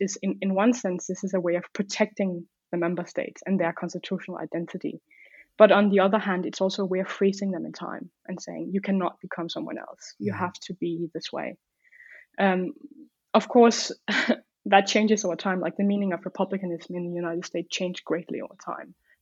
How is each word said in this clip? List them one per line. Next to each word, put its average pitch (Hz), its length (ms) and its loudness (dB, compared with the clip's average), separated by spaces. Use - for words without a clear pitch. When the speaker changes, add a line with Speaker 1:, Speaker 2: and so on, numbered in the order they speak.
Speaker 1:
is 202 200 -4
in, 196 200 -2
in 196 140 0
one 220 180 4
sense, 185 320 -4
this 185 180 -6
is 190 100 -4
a 190 60 2
way 170 160 0
of 175 80 -2
protecting 196 720 -2
the 175 60 -4
member 175 280 -2
states - 400 -8
and 196 120 2
their 170 140 0
constitutional 180 640 -8
identity. - 640 -8
But 208 140 10
on 202 180 6
the 196 120 6
other 196 180 4
hand, 185 260 -2
it's - 140 -6
also 190 240 0
a 190 40 -2
way 185 120 0
of 190 80 -2
freezing 196 440 0
them 160 140 -4
in 160 60 -10
time - 380 -10
and 185 140 -8
saying, 170 320 -8
"You 196 80 0
cannot 190 400 0
become 170 260 -8
someone 160 300 -8
else. - 420 -16
You 202 140 -2
Speaker 2:
Mm. 101 60 -6
Speaker 1:
have 185 140 -2
to - 200 -12
be 170 400 -4
this - 180 -8
way." - 240 -8
Um, 185 360 2
of 220 140 6
course, 233 460 6
<laughs> - 580 -2
that 196 220 6
changes 214 360 4
over 175 140 -2
time. 185 240 0
Like, 175 160 -2
the 202 80 0
meaning 202 280 2
of 170 120 -6
republicanism 190 720 -4
in 175 120 -4
the 175 80 -6
United 175 300 -4
States 175 240 -6
changed 185 340 -4
greatly - 380 -4
over - 220 -12
time, - 320 -12